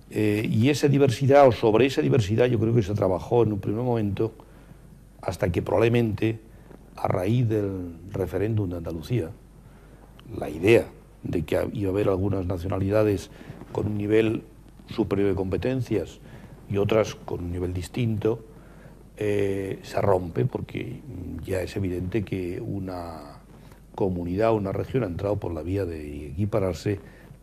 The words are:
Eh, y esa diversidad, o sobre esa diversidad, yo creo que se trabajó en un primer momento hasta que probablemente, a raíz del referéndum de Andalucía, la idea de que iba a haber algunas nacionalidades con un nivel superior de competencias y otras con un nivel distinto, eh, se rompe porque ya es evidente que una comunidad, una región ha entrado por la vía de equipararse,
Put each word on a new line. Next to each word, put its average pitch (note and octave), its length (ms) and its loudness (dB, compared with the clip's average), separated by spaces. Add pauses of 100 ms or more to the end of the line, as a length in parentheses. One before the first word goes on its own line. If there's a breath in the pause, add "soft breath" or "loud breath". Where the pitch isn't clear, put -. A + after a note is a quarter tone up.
(100)
Eh, G#2+ 400 0
y A2+ 180 4
esa D3 200 2
diversidad, C#3 580 8
o B2 60 10
sobre A2+ 340 6
esa D#3 160 0
diversidad, B2 440 2
yo B2 120 0
creo A2 160 2
que A#2 80 4
se G2+ 120 -4
trabajó G2+ 500 2
en G#2+ 80 2
un G2+ 80 -4
primer G#2+ 240 -4
momento A2 500 -2 (880 loud breath)
hasta F2+ 300 -2
que F2+ 100 0
probablemente, A2 760 2 (560 loud breath)
a - 100 -2
raíz A2 420 2
del G2 460 -2 (160)
referéndum F#2+ 580 0
de F2 100 -6
Andalucía, E2 520 -4 (1040 loud breath)
la C#2 140 -6
idea F2+ 360 4 (360)
de E2 220 -2
que F2 280 -2
iba G2 180 -2
a - 20 -2
haber G2+ 160 2
algunas G2 380 0
nacionalidades G2 840 0 (400 loud breath)
con - 160 -4
un G#2 100 -4
nivel G#2+ 460 2 (460)
superior G2+ 400 0
de F#2 80 2
competencias G2 840 -2 (500 loud breath)
y G2+ 100 -2
otras G#2 360 2
con F2 300 -8
un F2 80 -6
nivel F2+ 200 -4
distinto, A2 720 -2 (760 loud breath)
eh, G2+ 600 -2
se - 180 -4
rompe G2 460 2
porque - 560 -8 (420)
ya F#2 160 -4
es F2 160 -8
evidente F#2 480 -2
que F#2 340 -6
una F2 800 -8 (560 loud breath)
comunidad, F#2 600 0
una G2 180 0
región G2+ 300 -2
ha G#2+ 40 -2
entrado F#2+ 300 -2
por F#2 160 -6
la D#2+ 80 -6
vía F#2+ 240 -2
de D2 440 -8
equipararse, G2 720 -2 (420 loud breath)